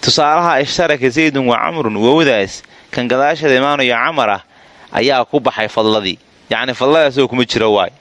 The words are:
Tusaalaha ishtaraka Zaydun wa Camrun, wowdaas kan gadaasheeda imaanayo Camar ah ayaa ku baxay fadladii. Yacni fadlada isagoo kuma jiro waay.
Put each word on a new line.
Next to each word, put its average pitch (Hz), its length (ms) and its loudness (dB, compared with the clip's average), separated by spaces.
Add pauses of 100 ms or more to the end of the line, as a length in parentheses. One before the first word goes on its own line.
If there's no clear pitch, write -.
Tusaalaha 156 600 0
ishtaraka 147 480 -2
Zaydun 139 360 0
wa 120 120 2
Camrun, 143 380 -4
wowdaas 117 640 2 (280)
kan 123 180 -6
gadaasheeda 139 500 0
imaanayo 135 380 0
Camar 127 340 0
ah 98 120 -2 (500)
ayaa 127 320 0
ku - 160 -2
baxay 110 280 -2
fadladii. 110 500 0 (320)
Yacni 123 240 -4
fadlada 147 360 2
isagoo 131 180 0
kuma 123 160 0
jiro 110 300 0
waay. 92 160 0 (100)